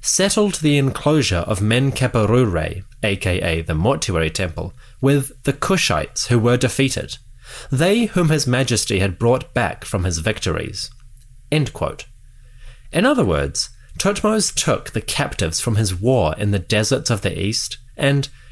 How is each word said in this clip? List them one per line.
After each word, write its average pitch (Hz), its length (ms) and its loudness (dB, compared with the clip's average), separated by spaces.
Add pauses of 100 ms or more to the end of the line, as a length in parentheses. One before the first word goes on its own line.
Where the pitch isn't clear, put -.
"settled 196 540 2
the 147 220 2
enclosure 135 680 2
of 98 140 -2
Menkaperure, 113 1200 2 (180)
A 101 140 0
K 90 260 0
A 82 200 0
the 80 140 -2
mortuary 82 540 0
temple, 85 440 -6 (260)
with 135 320 2 (120)
the 139 100 0
Cushites - 760 -2
who 120 100 2
were 120 200 4
defeated, 127 600 -2 (540)
they 190 340 2
whom 175 220 2
his 151 180 2
majesty 123 540 0
had 95 200 0
brought 120 340 2
back 113 320 -2
from 92 180 -2
his 85 160 -2
victories," - 720 -4 (600)
end 147 220 0
quote. - 340 -6 (880)
In 185 140 2
other 254 200 4
words, 73 440 -2 (280)
Thutmose 208 560 0
took - 380 -2
the 110 100 -4
captives - 600 -2
from 110 160 0
his 101 180 2
war 101 420 2
in 104 140 0
the 101 80 2
deserts 107 500 0
of 110 120 0
the - 200 -4
east - 360 -4 (180)
and 139 320 0 (240)